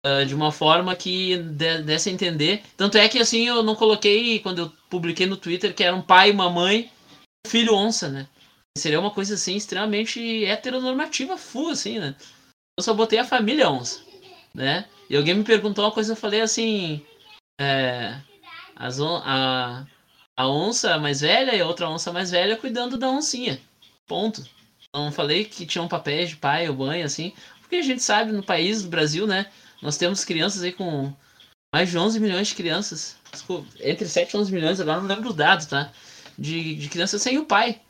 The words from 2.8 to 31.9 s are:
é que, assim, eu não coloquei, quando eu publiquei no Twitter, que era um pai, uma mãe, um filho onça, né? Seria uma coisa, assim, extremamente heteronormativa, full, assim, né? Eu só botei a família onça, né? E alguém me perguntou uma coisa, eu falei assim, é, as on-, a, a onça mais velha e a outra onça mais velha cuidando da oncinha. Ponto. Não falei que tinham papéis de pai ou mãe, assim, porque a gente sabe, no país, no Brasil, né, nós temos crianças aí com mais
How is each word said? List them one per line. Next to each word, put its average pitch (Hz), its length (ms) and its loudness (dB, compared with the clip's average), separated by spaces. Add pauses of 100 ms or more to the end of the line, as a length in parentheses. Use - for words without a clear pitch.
é 214 120 8
que, 247 100 0
assim, 233 280 2
eu 240 160 2
não 214 120 2
coloquei, 214 640 4
quando 185 200 -4
eu 165 100 -4 (200)
publiquei 170 360 -2
no 190 100 0
Twitter, 180 380 -4
que 202 100 -2
era 180 120 4
um 185 60 -2
pai, 185 300 8
uma 190 180 2
mãe, 190 420 2 (540)
um - 40 -10
filho 226 240 4
onça, 202 360 2
né? 135 180 -8 (500)
Seria 156 220 0
uma 202 120 0
coisa, 196 220 -4
assim, 185 220 -4
extremamente 214 880 -2
heteronormativa, 254 920 -4
full, 311 360 -6
assim, 226 280 -4
né? 139 160 -6 (600)
Eu 180 60 -6
só 226 100 0
botei 220 260 4
a 254 60 2
família 247 440 4
onça, 127 320 -4 (520)
né? 147 340 -2 (220)
E 139 80 2
alguém 147 160 4
me 208 100 2
perguntou 208 400 2
uma 214 80 2
coisa, 214 220 -2
eu - 20 -2
falei 214 240 0
assim, 214 640 0 (560)
é, 127 640 -2 (540)
as 123 240 -8
on-, 160 260 -2
a, 131 600 -2 (520)
a 131 100 2
onça 175 500 0
mais 143 240 0
velha 233 340 2
e 196 40 2
a 165 80 2
outra 170 220 -4
onça 165 240 -6
mais 180 180 -4
velha 180 240 2
cuidando 240 420 -6
da 262 120 0
oncinha. 262 500 -4 (480)
Ponto. 202 400 -4 (480)
Não 147 160 -4
falei 151 340 0
que 202 200 -14
tinham 170 220 -4
papéis 165 420 -2
de 156 80 -12
pai 156 320 0
ou 139 60 -2
mãe, 139 280 -2
assim, 156 300 -6 (260)
porque - 160 -6
a 359 60 0
gente 262 200 -2
sabe, 220 300 2
no 208 100 -2
país, 196 420 0
no 180 60 -8
Brasil, 165 380 0
né, 196 240 0 (300)
nós 147 160 -4
temos 185 260 0
crianças 180 400 -2
aí 180 80 -2
com 147 420 -4 (600)
mais 175 180 2